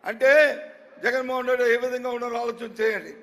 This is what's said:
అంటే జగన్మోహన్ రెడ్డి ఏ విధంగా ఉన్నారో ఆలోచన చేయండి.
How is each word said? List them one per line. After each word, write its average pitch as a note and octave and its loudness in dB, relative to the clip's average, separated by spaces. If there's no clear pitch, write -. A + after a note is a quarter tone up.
అంటే A3+ 2
జగన్మోహన్ B3+ -2
రెడ్డి B3 2
ఏ A#3 4
విధంగా B3 -4
ఉన్నారో A#3+ -6
ఆలోచన A#3 -6
చేయండి. G#3+ -4